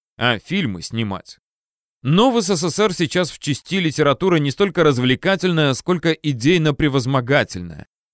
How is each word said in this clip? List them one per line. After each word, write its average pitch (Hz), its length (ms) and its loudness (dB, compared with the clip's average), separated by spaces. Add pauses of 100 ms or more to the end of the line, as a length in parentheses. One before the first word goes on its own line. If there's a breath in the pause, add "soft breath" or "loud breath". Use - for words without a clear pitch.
(180)
а 113 220 -2
фильмы 123 420 -6
снимать. 110 560 -8 (640)
Но 196 300 4
в 233 100 2
С 185 140 0
С 165 120 -2
С 156 120 0
Р 214 120 2
сейчас 175 380 -2
в - 80 -12
части - 380 -6
литература 160 600 0
не 143 140 0
столько 175 320 0
развлекательная, 147 920 2
сколько 170 360 0
идейно-превозмогательная. 135 1800 0 (280)